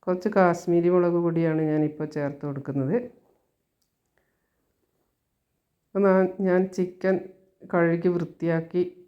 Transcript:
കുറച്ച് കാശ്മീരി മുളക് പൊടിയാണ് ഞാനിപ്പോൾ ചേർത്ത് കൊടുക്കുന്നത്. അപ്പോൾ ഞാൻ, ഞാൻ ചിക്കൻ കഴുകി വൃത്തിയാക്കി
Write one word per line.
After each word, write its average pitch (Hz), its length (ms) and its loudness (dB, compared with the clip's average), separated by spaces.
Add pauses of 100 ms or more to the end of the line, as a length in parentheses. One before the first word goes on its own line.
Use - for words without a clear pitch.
കുറച്ച് 180 320 -2
കാശ്മീരി 170 600 4
മുളക് 175 300 2
പൊടിയാണ് 165 460 0
ഞാനിപ്പോൾ 151 360 -2 (100)
ചേർത്ത് 143 320 -6
കൊടുക്കുന്നത്. 139 460 -4 (3000)
അപ്പോൾ 196 180 -2
ഞാൻ, 190 220 4 (220)
ഞാൻ 185 120 4 (160)
ചിക്കൻ 185 400 -2 (560)
കഴുകി 170 440 2
വൃത്തിയാക്കി 165 680 -4 (240)